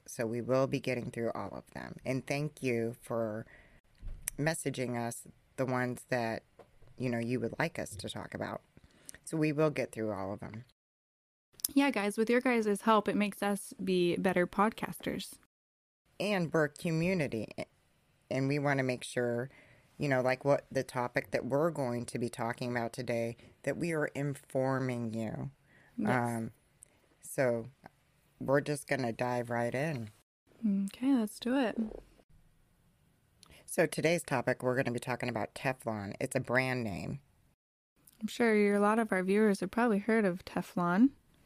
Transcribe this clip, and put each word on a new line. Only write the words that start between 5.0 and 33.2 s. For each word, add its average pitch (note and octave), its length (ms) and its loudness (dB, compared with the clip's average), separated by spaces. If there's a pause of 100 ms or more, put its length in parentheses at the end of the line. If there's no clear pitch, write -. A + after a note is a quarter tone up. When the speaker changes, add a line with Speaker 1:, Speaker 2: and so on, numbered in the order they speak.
Speaker 1:
the C3 100 0
ones B2 420 -2
that, A2+ 340 -2 (560)
you B2+ 100 -2
know, A#2+ 100 0
you A#2 200 -2
would A2+ 200 -4
like D#3+ 200 -4
us - 180 -8
to A2 120 -10
talk - 260 -10
about. - 280 -6 (640)
So - 120 -6
we D#3 160 2
will D3+ 180 2
get B2 220 -2
through A2 200 -2
all G2 200 -4
of G2+ 80 -8
them. G#2 240 -12 (1080)
Speaker 2:
Yeah, C#4 200 4
guys, G#3 260 0
with A3 100 2
your A#3+ 120 4
guys' A3+ 400 2
help, G#3+ 280 4
it F#3+ 60 0
makes G3+ 300 0
us G3+ 280 -2 (100)
be F3+ 340 2
better F3+ 280 2
podcasters. - 880 -2 (840)
Speaker 1:
And F#3 340 0
we're D#3+ 140 4
community, D#3+ 800 0 (840)
and C3+ 200 0
we D3 100 2
wanna C#3 240 2
make B2+ 220 -2
sure, A#2+ 460 -2 (460)
you D3 120 -2
know, C3 120 4
like, B2+ 240 0
what C#3+ 280 4
the C3+ 100 2
topic B2+ 480 -2
that - 140 0
we're C#3 260 2
going A#2+ 360 -2
to - 120 -8
be A#2 100 0
talking A#2+ 440 -4
about A#2 200 -2
today, A#2 440 -2 (260)
that C#3+ 140 -2
we E3 160 -2
are D3+ 140 2
informing C3 1080 -2
you. A2+ 360 -4 (460)
Speaker 2:
Yes. G#2+ 120 0
Speaker 1:
Um, A#2 420 0 (720)
so A#2+ 460 0 (760)
we're C3+ 220 4
just D3 260 -4
gonna C3 240 0
dive B2 380 -2
right A#2+ 240 0
in. B2+ 360 -2 (760)
Speaker 2:
Okay, C4 260 0
let's A3 260 2
do B3 180 -2
it. B3+ 200 0 (1900)